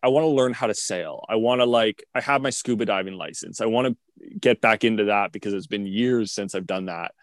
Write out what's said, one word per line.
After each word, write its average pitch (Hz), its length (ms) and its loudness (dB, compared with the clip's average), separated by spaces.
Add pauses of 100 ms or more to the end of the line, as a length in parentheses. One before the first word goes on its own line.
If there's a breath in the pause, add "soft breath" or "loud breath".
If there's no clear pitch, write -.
I 127 60 4
wanna 151 200 4
learn 127 260 2
how 127 120 -2
to 107 80 0
sail. 80 540 -6
I 113 80 0
wanna, 123 300 4
like, 113 380 2 (100)
I 127 80 -2
have 139 180 2
my 135 100 -2
scuba 117 360 -2
diving 95 280 -2
license. 82 460 -12
I 110 60 0
wanna 123 300 2 (440)
get 123 220 4
back 110 200 4
into 110 220 4
that 101 280 2
because 101 200 -6
it's 92 140 -6
been 101 200 -6
years 113 460 0
since 98 220 -6
I've 92 120 -6
done 92 200 -4
that. 85 260 -8 (100)